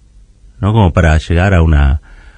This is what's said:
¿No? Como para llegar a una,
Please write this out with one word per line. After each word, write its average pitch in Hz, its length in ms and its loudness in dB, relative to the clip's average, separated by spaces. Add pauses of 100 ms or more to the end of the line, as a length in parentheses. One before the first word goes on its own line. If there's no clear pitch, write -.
(600)
¿No? 98 120 -2
Como 101 200 2
para 80 260 0
llegar 90 360 -2
a 82 80 2
una, 73 380 0 (380)